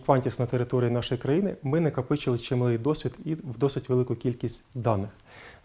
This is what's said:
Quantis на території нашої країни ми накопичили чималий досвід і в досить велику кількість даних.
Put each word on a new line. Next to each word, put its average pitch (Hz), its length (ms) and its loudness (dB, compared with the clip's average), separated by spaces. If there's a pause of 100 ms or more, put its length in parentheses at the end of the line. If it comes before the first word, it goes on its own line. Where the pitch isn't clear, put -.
Quantis 127 320 4
на 123 60 2
території 123 460 0
нашої 120 300 -2
країни 175 420 0
ми 139 160 2
накопичили 139 580 0
чималий 123 400 2
досвід 135 360 0 (120)
і 160 100 -2
в 135 220 -10
досить 135 320 0
велику 123 260 2
кількість 120 480 -4 (120)
даних. 107 340 0 (560)